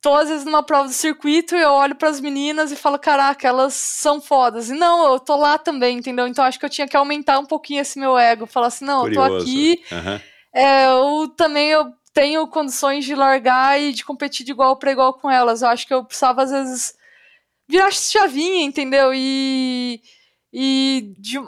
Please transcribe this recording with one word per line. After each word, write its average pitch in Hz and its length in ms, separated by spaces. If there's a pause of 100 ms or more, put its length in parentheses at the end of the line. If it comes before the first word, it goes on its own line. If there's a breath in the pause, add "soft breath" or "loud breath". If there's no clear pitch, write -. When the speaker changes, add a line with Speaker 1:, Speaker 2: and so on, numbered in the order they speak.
Speaker 1:
tô, 285 120
às 294 160
vezes, 302 160
numa 302 180
prova 285 240
do 262 60
circuito 311 640
e 349 40
eu 302 100
olho 277 220
pras 294 280
meninas 285 500
e 294 60
falo, 285 200
"Caraca, 277 480
elas 262 280
são - 480
fodas". 233 480
E 254 40
não, 339 380
eu 262 80
tô 277 160
lá 294 220
também, 262 400
entendeu? 247 280
Então 247 200
acho 262 120
que - 80
eu 285 40
tinha 277 180
que - 80
aumentar 285 420
um 277 80
pouquinho 285 360
esse 277 180
meu 262 180
ego, 233 300
falar 240 200
assim, 247 180
"Não, 269 200
eu 214 80
tô 202 100
Speaker 2:
Curioso. - 200
Speaker 1:
aqui, 294 480
Speaker 2:
Aham. 196 300 (320 loud breath)
Speaker 1:
é, 269 320
eu 285 500
também, 302 340
eu 302 220 (220)
tenho 302 340
condições 285 560
de 269 100
largar 269 640
e 294 140
de 240 140
competir 277 400
de 269 80
igual 262 240
pra 285 160
igual 262 220
com 277 140
elas". 240 320
Eu 254 60
acho 240 180
que - 80
eu 247 120
precisava, 254 380
às 262 80
vezes, 262 440 (720 soft breath)
virar 381 240
chavinha, 349 720
entendeu? 269 500
E, 262 880 (520 soft breath)
e 269 640
de 220 200 (100)